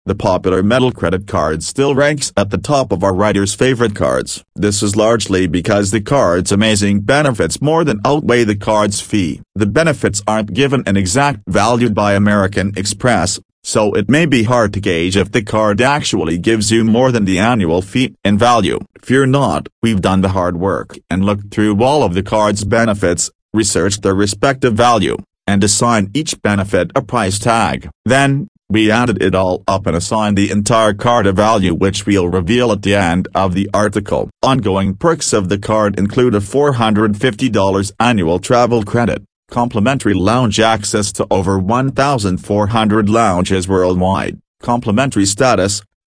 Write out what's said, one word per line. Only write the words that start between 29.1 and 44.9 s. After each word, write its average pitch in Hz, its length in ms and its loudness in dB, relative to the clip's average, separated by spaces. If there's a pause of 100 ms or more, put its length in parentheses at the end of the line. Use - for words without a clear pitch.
it 95 140 2
all 92 320 0
up 101 180 0
and 85 100 0
assigned 104 400 -2
the 101 140 2
entire 107 460 2
card 120 320 2
a 98 40 4
value, 98 440 2
which 95 320 -2
we'll 95 200 2
reveal 101 440 0
at 101 100 -2
the 101 140 0
end 92 400 0
of 92 180 0
the 98 220 -2
article. 104 560 -2 (100)
Ongoing 98 540 0
perks 160 380 0
of 98 160 0
the 101 100 -2
card 107 400 0
include 117 340 0
a 101 80 0
four 139 320 0
hundred 110 420 0
fifty 127 320 -2
dollars 98 520 0
annual 95 400 0
travel 120 420 2
credit, 117 400 -2 (300)
complimentary 120 640 0
lounge 110 440 0
access 107 520 0
to - 180 -4
over 98 300 0
one 123 320 0
thousand 120 460 0
four 104 280 -2
hundred 110 420 2
lounges 95 600 0
worldwide, 92 720 0 (240)
complimentary 120 640 0